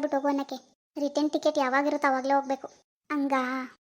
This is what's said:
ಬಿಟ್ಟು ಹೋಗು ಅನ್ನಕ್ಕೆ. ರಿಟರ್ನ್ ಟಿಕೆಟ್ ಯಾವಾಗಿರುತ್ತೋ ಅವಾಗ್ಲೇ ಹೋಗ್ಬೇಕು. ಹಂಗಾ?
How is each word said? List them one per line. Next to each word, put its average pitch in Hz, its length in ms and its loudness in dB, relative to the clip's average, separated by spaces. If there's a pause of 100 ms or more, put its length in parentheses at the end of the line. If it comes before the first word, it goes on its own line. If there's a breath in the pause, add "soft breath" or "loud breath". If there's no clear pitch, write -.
ಬಿಟ್ಟು 294 160 0
ಹೋಗು 269 100 0
ಅನ್ನಕ್ಕೆ. 277 280 -2 (420)
ರಿಟರ್ನ್ 294 340 0
ಟಿಕೆಟ್ 302 260 0
ಯಾವಾಗಿರುತ್ತೋ 285 500 2
ಅವಾಗ್ಲೇ 262 260 2
ಹೋಗ್ಬೇಕು. 269 340 0 (440)
ಹಂಗಾ? 262 520 -2 (260)